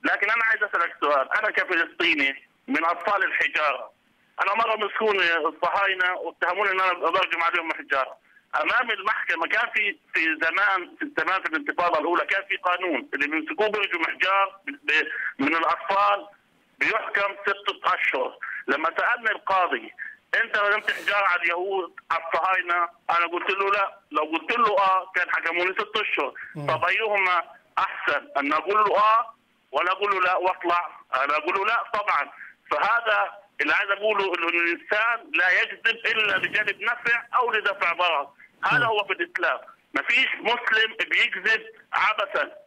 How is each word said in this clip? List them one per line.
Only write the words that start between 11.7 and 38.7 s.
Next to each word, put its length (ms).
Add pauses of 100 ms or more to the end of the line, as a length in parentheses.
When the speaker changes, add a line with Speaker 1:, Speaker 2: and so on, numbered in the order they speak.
Speaker 1:
الأولى 260
كان 220
في 80
قانون 580
اللي 120
بيمسكوه 420
بيرجم 360
حجار 520 (100)
ب-، 400 (320)
من 180
الأطفال 680 (520)
بيحكم 640
ستة 520
أشهر. 440 (300)
لما 300
سألني 320
القاضي: 600 (500)
"أنت 160
رجمت 320
حجار 340
على 180
اليهود، 520 (160)
على 140
الصهاينة؟" 640 (220)
أنا 220
قلت 180
له: 220
"لا." 260 (120)
لو 120
قلت 360
له: 200
"آه"، 360
كان 160
حكموني 420
ست 240
أشهر. 380 (200)
Speaker 2:
مم. 120
Speaker 1:
طب 180
أيهما 580 (360)
أحسن، 580
أن 160
أقول 220
له: 240
"آه"، 360 (380)
ولا 200
أقول 180
له: 100
"لا"، 160
وأطلع؟ 540 (240)
أنا 220
أقول 180
له: 120
"لا"، 180 (100)
طبعًا. 360 (400)
فهذا 600 (300)
اللي 140
عايز 160
أقوله، 340 (140)
إنه 100
الإنسان 840
لا 160 (120)
يكذب 340 (100)
إلا 300
لجلب 460
نفع 400 (160)
أو 140
لدفع 400
ضرر، 360 (360)
هذا 140